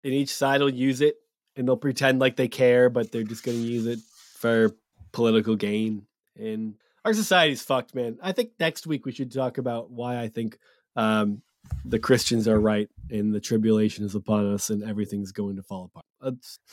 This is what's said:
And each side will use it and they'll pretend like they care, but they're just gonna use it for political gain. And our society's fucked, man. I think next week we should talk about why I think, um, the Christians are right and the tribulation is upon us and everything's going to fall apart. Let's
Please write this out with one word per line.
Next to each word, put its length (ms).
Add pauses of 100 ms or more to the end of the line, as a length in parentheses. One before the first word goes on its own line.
And 100
each 200
side 280
will 80
use 320
it 160 (380)
and 120
they'll 100
pretend 400
like 180
they 120
care, 420
but 220
they're 100
just 220
gonna 140
use 280
it 140 (380)
for 340 (400)
political 440
gain. 520 (280)
And 400 (280)
our 120
society's 480
fucked, 320
man. 260
I 100
think 280
next 260
week 220
we 40
should 200
talk 260
about 320
why 300
I 80
think, 320 (360)
um, 460 (420)
the 140
Christians 500
are 120
right 300 (200)
and 240
the 60
tribulation 640
is 80
upon 400
us 160
and 140
everything's 480
going 240
to 80
fall 220
apart. 200 (160)
Let's 380 (140)